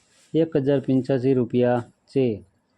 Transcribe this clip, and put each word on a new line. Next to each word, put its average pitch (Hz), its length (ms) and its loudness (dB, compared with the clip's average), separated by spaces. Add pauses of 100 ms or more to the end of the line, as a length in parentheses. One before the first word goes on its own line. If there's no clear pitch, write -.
(340)
એક 160 220 0
હજાર 139 240 0
પંચ્યાસી 131 540 0
રૂપિયા 123 520 0 (220)
છે. 117 360 -2 (340)